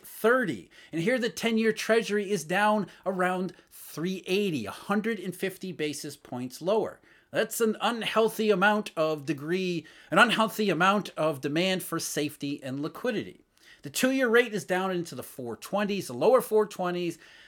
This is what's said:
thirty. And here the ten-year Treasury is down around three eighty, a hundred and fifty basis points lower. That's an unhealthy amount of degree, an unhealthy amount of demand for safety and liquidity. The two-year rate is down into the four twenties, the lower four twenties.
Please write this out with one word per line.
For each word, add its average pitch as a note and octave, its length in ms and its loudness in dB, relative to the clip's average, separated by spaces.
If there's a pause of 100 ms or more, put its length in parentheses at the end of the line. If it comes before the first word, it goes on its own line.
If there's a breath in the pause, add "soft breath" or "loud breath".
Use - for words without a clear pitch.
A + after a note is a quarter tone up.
thirty. G#3+ 640 0 (220 loud breath)
And D#3+ 100 -4
here A#3 180 2
the A3+ 100 0
ten-year A3 440 2
Treasury G#3 580 0
is F#3 120 -2
down G3+ 440 2 (180 loud breath)
around F#3 480 0 (180 soft breath)
three F#3 540 -8
eighty, F#3 400 0
a F#2+ 60 -8
hundred G#3 480 -2
and F3+ 160 -6
fifty F#3 360 -6
basis D3 460 -6
points B2 420 -10
lower. F#3+ 400 0 (320 soft breath)
That's G#3+ 300 -2
an A3 200 2
unhealthy A3 680 0
amount G#3 460 4
of D#3 300 0
degree, E3 600 -2 (240 loud breath)
an - 80 2
unhealthy G#3+ 540 4
amount F#3+ 460 2
of D#3 240 0
demand E3 420 0
for E3 160 -4
safety D3 640 -4
and C3+ 180 -6
liquidity. D#3+ 600 -6 (400 loud breath)
The C#3+ 100 -12
two-year C4 380 2
rate A3+ 260 4
is F3 80 -4
down F#3 260 -2
into F3 240 -4
the B2 80 -10
four A#2 340 -10
twenties, G3 520 -2
the C3 60 -8
lower G3+ 280 6
four G#3+ 240 2
twenties. F3 540 -4 (280 loud breath)